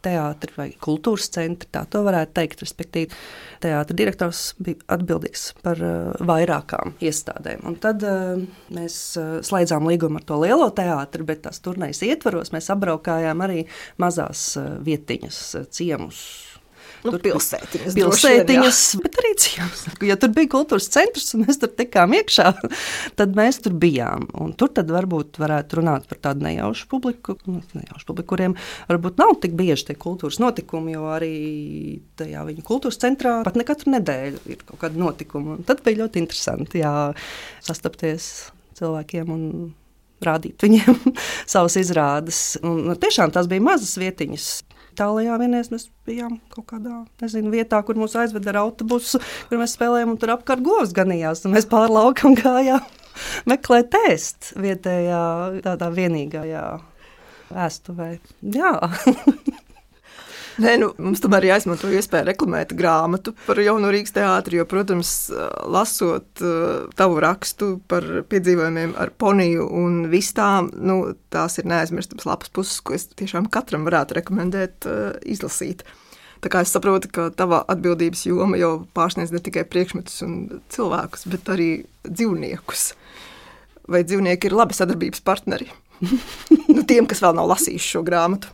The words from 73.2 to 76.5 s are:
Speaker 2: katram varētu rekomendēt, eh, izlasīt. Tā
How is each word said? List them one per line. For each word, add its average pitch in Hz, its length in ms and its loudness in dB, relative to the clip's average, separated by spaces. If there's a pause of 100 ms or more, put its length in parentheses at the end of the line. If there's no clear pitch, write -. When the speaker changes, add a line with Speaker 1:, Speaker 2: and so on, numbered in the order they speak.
Speaker 2:
katram 196 320 -4
varētu 160 380 0
rekomendēt, 185 640 -4
eh, 208 320 -4 (160)
izlasīt. - 480 -8 (560)
Tā - 120 -4